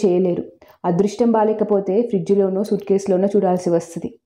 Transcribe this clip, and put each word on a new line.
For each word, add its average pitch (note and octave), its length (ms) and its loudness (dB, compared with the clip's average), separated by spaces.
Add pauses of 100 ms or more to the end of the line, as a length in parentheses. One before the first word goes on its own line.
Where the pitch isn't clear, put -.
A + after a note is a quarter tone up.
చేయలేరు. F3+ 380 2 (420)
అదృష్టం G3+ 460 0
బాలేకపోతే G#3 680 0
ఫ్రిడ్జ్లోనో, G3 600 0
సూట్ G3+ 200 -4
కేసులోనో G3 440 0
చూడాల్సి F#3 420 0
వస్తుంది. E3 560 -4